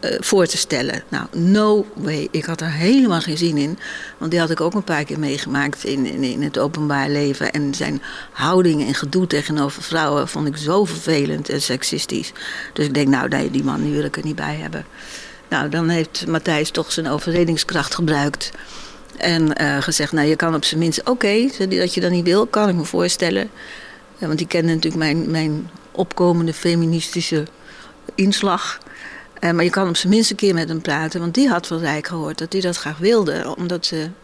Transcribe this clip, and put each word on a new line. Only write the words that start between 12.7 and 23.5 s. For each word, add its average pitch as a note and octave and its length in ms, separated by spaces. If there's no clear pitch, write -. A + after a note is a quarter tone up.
Dus D3+ 140
ik C#3 80
denk, C#3+ 140
"Nou C3 200
nee, C#3+ 220
die C#3 140
man, C#3 180
die D3 100
wil D3 120
ik C#3+ 120
er D#3 80
niet D3+ 120
bij D3+ 200
hebben." D#3 300
Nou, D3 200
dan E3 200
heeft E3 380
Matthijs D#3 440
toch - 220
zijn D#3+ 160
overredingskracht E3 880
gebruikt. D3 560
En, D#3+ 400
eh, C#3+ 260
gezegd, D3 300
"Nou, D3+ 160
je D#3 80
kan E3 180
op D3+ 100
zijn D#3 160
minst," E3 280
"Oké," A#3 440
zei F#3+ 160
die, F#3+ 100
"dat F3+ 160
je F3+ 60
dat F3+ 100
niet F3 140
wil, G3 220
kan G#3 220
ik F3+ 60
me D#3+ 100
voorstellen." F3+ 680